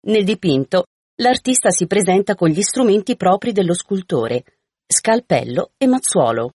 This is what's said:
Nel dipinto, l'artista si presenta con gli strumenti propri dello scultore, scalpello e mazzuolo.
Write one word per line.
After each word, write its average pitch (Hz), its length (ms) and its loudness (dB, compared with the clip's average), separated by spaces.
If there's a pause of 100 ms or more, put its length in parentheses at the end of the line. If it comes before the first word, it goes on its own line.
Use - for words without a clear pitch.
Nel 208 180 2
dipinto, 180 600 0 (300)
l'artista 247 540 0
si 175 160 -2
presenta 196 480 0
con 170 140 2
gli 156 140 0
strumenti 214 540 0
propri 196 360 0
dello 185 220 0
scultore, 123 680 -4 (420)
scalpello 156 920 -2
e 269 100 0
mazzuolo. 127 680 0